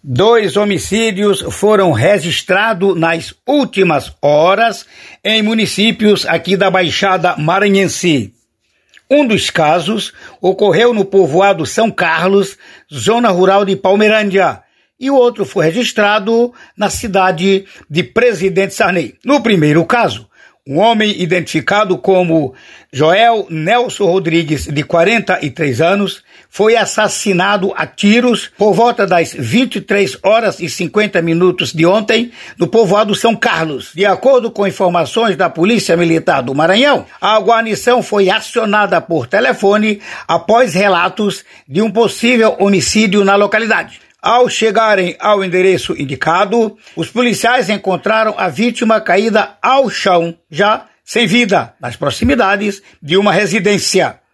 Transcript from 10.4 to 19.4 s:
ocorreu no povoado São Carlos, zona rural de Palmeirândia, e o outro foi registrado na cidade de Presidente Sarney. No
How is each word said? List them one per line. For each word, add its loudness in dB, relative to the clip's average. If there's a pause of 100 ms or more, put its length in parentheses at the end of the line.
ocorreu 2
no 0
povoado 2
São -2
Carlos, 0 (340)
zona 0
rural 2
de -2
Palmeirândia, 0 (360)
e -4
o 2
outro 2
foi -2
registrado 0 (240)
na -4
cidade 0 (220)
de -2
Presidente -2
Sarney. -2
No 2